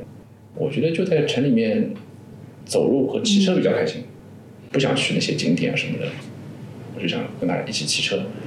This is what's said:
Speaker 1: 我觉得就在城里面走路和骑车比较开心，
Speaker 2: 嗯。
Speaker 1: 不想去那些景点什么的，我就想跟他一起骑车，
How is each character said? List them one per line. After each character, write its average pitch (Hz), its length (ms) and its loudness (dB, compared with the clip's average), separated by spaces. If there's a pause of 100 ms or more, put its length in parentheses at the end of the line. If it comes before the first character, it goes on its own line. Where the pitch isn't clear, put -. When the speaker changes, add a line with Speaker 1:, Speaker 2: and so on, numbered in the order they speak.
(560)
Speaker 1:
我 - 140 0
觉 - 120 0
得 165 100 4
就 180 120 0
在 151 220 4
城 - 180 2
里 143 60 4
面 110 420 4 (720)
走 - 240 4
路 - 200 4
和 - 140 0
骑 202 200 6
车 185 140 6
比 143 80 4
较 98 80 4
开 98 120 2
心， - 180 -2
Speaker 2:
嗯。 - 720 -18
Speaker 1:
不 143 80 2
想 135 160 2
去 - 200 0
那 87 40 4
些 - 140 0
景 - 220 2
点 - 200 0
什 - 120 -2
么 - 100 -4
的， - 80 -4 (880)
我 - 60 -8
就 87 60 -2
想 - 140 -2 (180)
跟 87 100 0
他 - 160 0
一 - 60 -8
起 - 140 -4
骑 - 180 0
车， 95 160 0 (280)